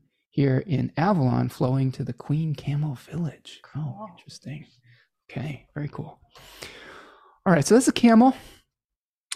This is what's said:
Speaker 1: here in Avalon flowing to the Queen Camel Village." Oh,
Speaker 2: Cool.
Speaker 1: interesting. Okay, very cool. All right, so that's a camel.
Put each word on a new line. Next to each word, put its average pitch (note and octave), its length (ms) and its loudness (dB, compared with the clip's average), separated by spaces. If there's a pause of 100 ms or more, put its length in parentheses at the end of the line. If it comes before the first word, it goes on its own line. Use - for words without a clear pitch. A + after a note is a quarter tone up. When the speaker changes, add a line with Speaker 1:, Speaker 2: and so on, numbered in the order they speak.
(300)
Speaker 1:
here C3+ 360 2
in B2+ 300 -2
Avalon C3 520 2
flowing C3 440 -2
to C3 120 -8
the B2 100 -8
Queen D#3 400 -4
Camel C#3+ 400 -6
Village." - 640 -10 (140)
Oh, C#3+ 240 -8
Speaker 2:
Cool. G#3+ 140 -14
Speaker 1:
interesting. - 540 -18 (640)
Okay, C#3 440 -12
very D3 140 -8
cool. - 320 -14 (1200)
All F#3+ 80 2
right, D3+ 140 2
so G3+ 80 4
that's B3+ 140 4
a D4 40 2
camel. A#3+ 420 6 (1000)